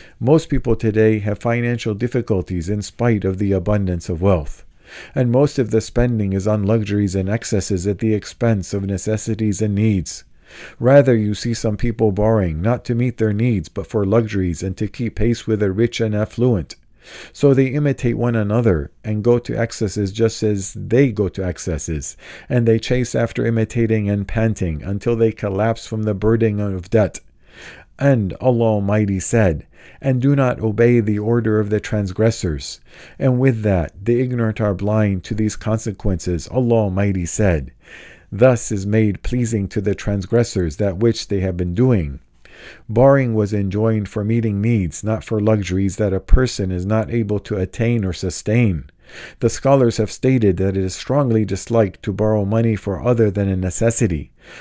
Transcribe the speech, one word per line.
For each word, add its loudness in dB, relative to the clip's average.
Most 4
people 0
today 2
have -4
financial -2
difficulties -2
in -2
spite 0
of -2
the 0
abundance 0
of -4
wealth, 0
and 2
most 2
of 0
the 2
spending 0
is 0
on 0
luxuries 0
and -2
excesses -2
at -2
the 0
expense -2
of -4
necessities -2
and 0
needs. 0
Rather, 6
you 0
see -4
some -2
people 0
borrowing 0
not 0
to -2
meet -2
their 0
needs, 0
but -8
for 0
luxuries 0
and -6
to -4
keep -8
pace 0
with 0
the 2
rich 0
and 0
affluent. 0
So 4
they 4
imitate 0
one 0
another 0
and -4
go 4
to -6
excesses -4
just -2
as -2
they 2
go -2
to -6
excesses, -6
and 2
they 4
chase -2
after -2
imitating 0
and -2
panting -2
until -2
they 2
collapse -2
from -6
the 0
burden 2
of -6
debt. 2
And 2
Allah 2
Almighty 2
said, 2
"And 0
do 4
not 0
obey 4
the 0
order 0
of 0
the 0
transgressors." -2
And 2
with 2
that, 0
the 0
ignorant -2
are 0
blind 0
to -6
these 0
consequences. -4
Allah 2
Almighty 0
said, 0
"Thus 2
is -4
made 0
pleasing -2
to -2
the 0
transgressors -2
that -2
which 0
they -2
have -2
been -2
doing." 2
Borrowing 4
was 0
enjoined 0
for -6
meeting 0
needs, 0
not -4
for -2
luxuries 0
that 0
a -2
person 2
is -4
not 0
able -2
to -6
attain -2
or -2
sustain. -2
The 2
scholars 2
have -2
stated 2
that 0
it 0
is -6
strongly 0
disliked -2
to -2
borrow 0
money 2
for -6
other 2
than 0
a 0
necessity. -2